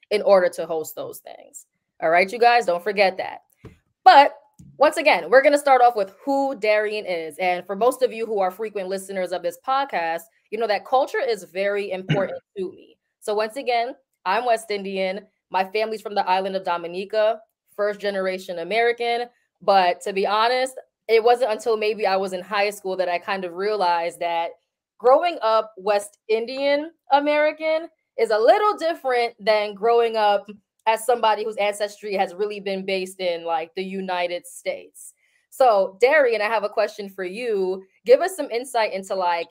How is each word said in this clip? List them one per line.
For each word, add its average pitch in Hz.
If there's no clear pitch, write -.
in 208
order 185
to 175
host 160
those 135
things. -
All 165
right, 185
you 233
guys, 240
don't 175
forget 196
that. -
But 294
once 311
again, 226
we're 262
gonna 294
start 269
off 240
with 196
who 277
Darian 214
is. 165
And 180
for 202
most 247
of 220
you 226
who 214
are 185
frequent 208
listeners 190
of 175
this 175
podcast, 190
you 214
know 226
that 196
culture 294
is 226
very 202
important 190
<clears throat> -
to 185
me. -
So 214
once 220
again, 240
I'm 208
West 226
Indian. 196
My 185
family's 214
from 208
the 196
island 190
of 190
Dominica, 190
first 202
generation 190
American. 233
But 180
to -
be 196
honest, 254
it 220
wasn't 240
until 220
maybe 214
I 190
was 190
in 180
high 202
school 190
that 180
I 175
kind 190
of 175
realized 175
that 170
growing 302
up 220
West 202
Indian 277
American 302
is 220
a 214
little 403
different 254
than 208
growing 233
up 202
as 226
somebody 226
whose 214
ancestry 202
has 185
really 208
been 190
based 190
in, 170
like, 165
the 190
United 180
States. -
So, 196
Darian, 247
I 208
have 214
a 214
question 208
for 196
you. 190
Give 262
us 370
some 294
insight 226
into, 190
like, 175